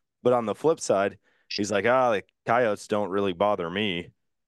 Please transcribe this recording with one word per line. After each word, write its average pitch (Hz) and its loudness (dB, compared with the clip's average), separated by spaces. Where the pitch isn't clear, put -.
But 123 4
on 117 0
the 101 -2
flip 160 0
side, 98 0
he's 101 -4
like, 101 0
"Ah, 123 4
the 95 -2
coyotes 117 0
don't 104 -2
really 98 -2
bother 92 0
me." 90 -4